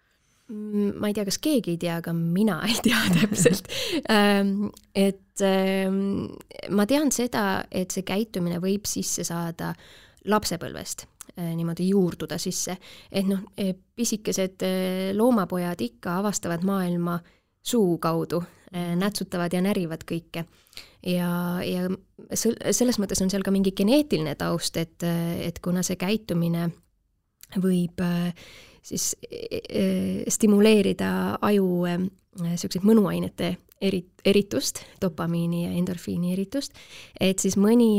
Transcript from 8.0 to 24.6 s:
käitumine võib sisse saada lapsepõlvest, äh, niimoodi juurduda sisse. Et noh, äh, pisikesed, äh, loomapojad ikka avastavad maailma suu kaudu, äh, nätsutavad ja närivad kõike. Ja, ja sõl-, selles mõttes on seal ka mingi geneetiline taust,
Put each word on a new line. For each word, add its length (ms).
käitumine 560
võib 240
sisse 400
saada 460
lapsepõlvest, 800
äh, 200
niimoodi 400
juurduda 480
sisse. 400
Et 180
noh, 160
äh, 160
pisikesed, 680
äh, 520
loomapojad 680
ikka 380
avastavad 440
maailma 540
suu 320
kaudu, 460
äh, 280
nätsutavad 580
ja 80
närivad 440
kõike. 400
Ja, 600
ja 280
sõl-, 280
selles 320
mõttes 220
on 80
seal 120
ka 100
mingi 220
geneetiline 640
taust, 420